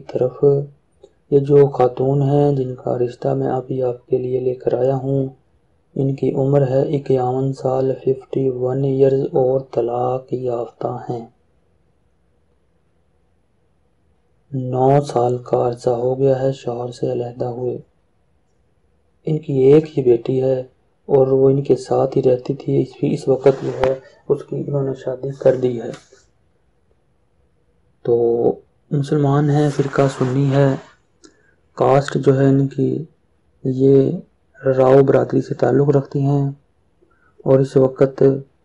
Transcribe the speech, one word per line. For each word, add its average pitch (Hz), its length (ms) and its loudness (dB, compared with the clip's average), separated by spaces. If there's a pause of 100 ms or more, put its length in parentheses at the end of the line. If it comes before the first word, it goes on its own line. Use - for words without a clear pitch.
तरफ। 127 320 -4 (960)
ये 143 80 6
जो 143 280 6
खातून 135 540 0
है 143 320 2
जिनका 127 420 -4
रिश्ता 123 380 -2
मैं 135 140 -2
अभी 131 320 -4
आपके 127 360 -4
लिए 127 240 -2
लेकर 127 340 -2
आया 127 200 0
हूँ, 135 400 -4 (600)
इनकी 135 420 -2
उम्र 139 320 2
है 135 260 0
इक्यावन 131 580 -2
साल, 131 420 -2
फिफ्टी 135 540 -4
वन 127 360 -2
years 135 500 2
और 135 380 0
तलाक 123 600 -4
याफ्ता 123 640 -6 (140)
हैं। 117 140 -8 (3250)
नौ 131 540 2
साल 123 320 -2 (100)
का 127 180 0
अरसा 120 280 -2
हो 123 220 -2
गया 135 200 2
है 135 200 -2
शौहर 123 360 -10
से 131 200 -6
अलहदा 123 380 -6
हुए। 120 320 -8 (1500)
इनकी 156 280 -4 (120)
एक 156 200 6
ही - 160 -6
बेटी 120 360 2
है 131 300 -2 (400)
और 135 200 4
वो 135 200 4
इनके 135 260 0
साथ 127 400 -2
ही 139 60 0
रहती 127 340 0
थी। 139 260 -2
इस, 131 120 -6 (100)
इस 147 240 -4
वक्त 135 360 2
जो 135 80 -6
है 131 300 -2 (280)
उसकी 139 260 -4
इन्होंने 139 380 -4
शादी 131 400 -10
कर 127 240 2
दी 127 200 -2
है। 117 140 -10 (2250)
तो 120 580 0 (280)
मुसलमान 143 580 0
हैं, 147 200 2
फ़िरका 139 380 0
सुन्नी 135 380 -2
है। 135 300 2 (1000)
कास्ट 135 400 2
जो 139 160 2
है 135 160 2
इनकी 135 400 0 (760)
ये 135 580 2 (380)
राव 131 420 4
बरादरी 131 380 2
से 135 140 -6
ताल्लुक़ 135 360 2
रखती 139 300 0
हैं 139 360 0 (880)
और 135 160 4
इस 135 160 0
वक्त 135 460 2 (420)